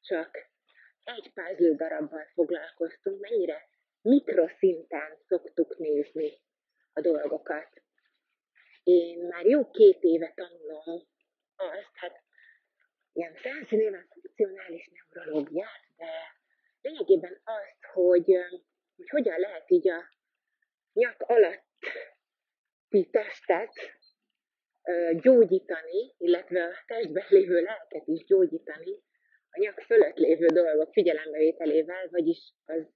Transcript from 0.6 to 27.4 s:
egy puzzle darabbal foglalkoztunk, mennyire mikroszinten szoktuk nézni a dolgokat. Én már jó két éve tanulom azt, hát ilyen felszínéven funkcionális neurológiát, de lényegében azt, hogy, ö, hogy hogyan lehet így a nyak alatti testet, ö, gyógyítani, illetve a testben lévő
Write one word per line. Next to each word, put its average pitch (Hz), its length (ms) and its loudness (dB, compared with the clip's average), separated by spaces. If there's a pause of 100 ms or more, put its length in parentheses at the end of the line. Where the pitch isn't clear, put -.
egy 233 280 -16
puzzle 170 420 0
darabbal 156 600 -10
foglalkoztunk, 170 840 -6
mennyire 180 480 -6 (340)
mikroszinten 170 1200 0
szoktuk - 520 -4
nézni 151 540 -4 (600)
a - 80 -8
dolgokat. 151 840 -4 (1000)
Én 170 440 2
már 175 200 -4
jó 262 240 2
két 202 320 6
éve 165 320 0
tanulom 165 720 -16 (500)
azt, 185 360 -12
hát - 300 -16 (920)
ilyen 165 220 -10
felszínéven 220 760 -4
funkcionális 190 840 -8
neurológiát, 156 920 -10 (140)
de 165 100 -18 (720)
lényegében 311 640 0
azt, - 480 -14
hogy, 180 400 4
ö, 180 100 2 (540)
hogy - 140 -20
hogyan 220 300 -2
lehet 185 300 -6
így 180 180 4
a 170 160 -4 (880)
nyak 233 280 -2
alatti - 1900 -4
testet, 214 640 -4 (1120)
ö, 170 380 -2
gyógyítani, 190 1000 4
illetve 175 460 0
a 175 220 -12
testben 202 420 -6
lévő 185 320 4